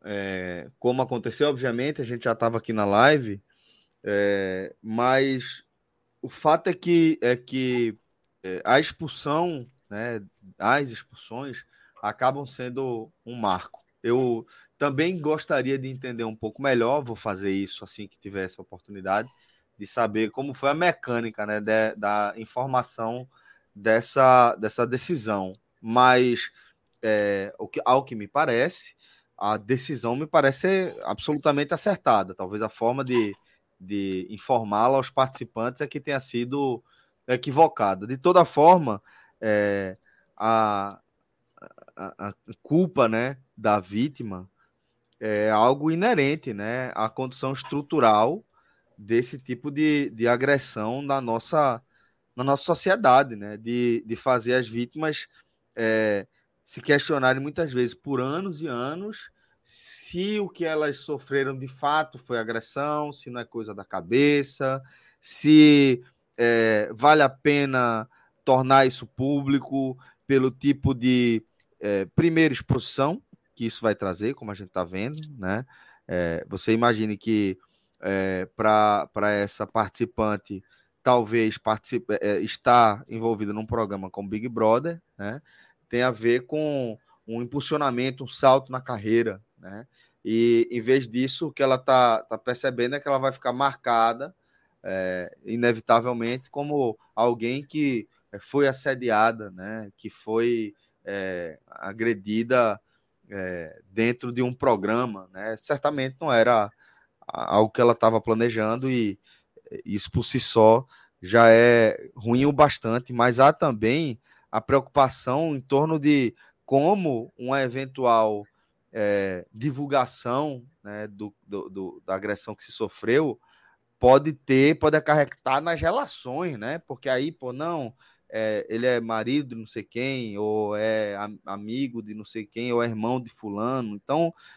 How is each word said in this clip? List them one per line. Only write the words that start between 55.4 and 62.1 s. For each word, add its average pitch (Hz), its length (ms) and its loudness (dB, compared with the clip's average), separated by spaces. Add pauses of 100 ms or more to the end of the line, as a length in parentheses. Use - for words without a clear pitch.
é, 110 520 0 (360)
se - 180 -16
questionarem 135 600 2
muitas 147 300 -6
vezes 123 220 0
por 135 260 -6
anos 156 420 -6
e 165 40 -8
anos 151 640 -10 (340)
se - 760 -6
o 190 80 -4
que - 160 -8
elas 151 340 -2
sofreram 139 580 -4
de 131 120 -12
fato 147 500 -2